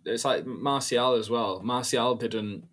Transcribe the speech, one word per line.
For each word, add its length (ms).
It's 200
like 220
Martial 640
as 160
well. 320
Martial 540
didn't, 580